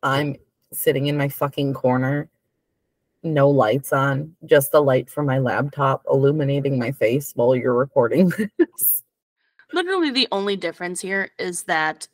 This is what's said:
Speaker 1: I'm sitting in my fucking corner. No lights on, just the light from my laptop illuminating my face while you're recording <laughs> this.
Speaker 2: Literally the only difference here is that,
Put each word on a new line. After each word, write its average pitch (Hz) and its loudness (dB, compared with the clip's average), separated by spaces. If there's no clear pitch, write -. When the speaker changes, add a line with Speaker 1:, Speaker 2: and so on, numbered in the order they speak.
Speaker 1:
I'm 139 0
sitting 143 0
in 147 0
my 143 0
fucking 139 -4
corner. 131 -2
No 147 4
lights 127 2
on, 139 -2
just 151 4
the 151 4
light 135 2
from 147 -6
my 135 0
laptop 135 -2
illuminating 139 2
my 123 -2
face 127 -2
while 123 2
you're 123 -2
recording 131 2
<laughs> - -12
this. - -2
Speaker 2:
Literally 349 0
the 247 0
only 202 -2
difference 175 -8
here 196 -4
is 180 -6
that, 156 -2